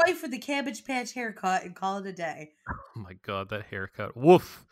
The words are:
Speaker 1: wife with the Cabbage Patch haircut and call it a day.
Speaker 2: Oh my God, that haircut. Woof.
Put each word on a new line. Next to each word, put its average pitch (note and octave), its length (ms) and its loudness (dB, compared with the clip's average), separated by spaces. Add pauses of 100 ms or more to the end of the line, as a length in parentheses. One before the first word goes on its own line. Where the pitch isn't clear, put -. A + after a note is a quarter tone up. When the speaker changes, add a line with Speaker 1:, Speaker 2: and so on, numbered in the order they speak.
Speaker 1:
wife F4 160 2
with C4 100 -8
the B3 80 -6
Cabbage C#4 460 -6
Patch B3 260 -4
haircut G3+ 520 -2
and F3 120 -14
call F#3+ 220 -4
it G3 80 -8
a F#3+ 80 -10
day. D#3 380 -8 (180)
Speaker 2:
Oh - 320 -12
my F#2 120 -14
God, G2 360 -6
that G#2 160 -6
haircut. G2+ 500 -8
Woof. D#3 560 6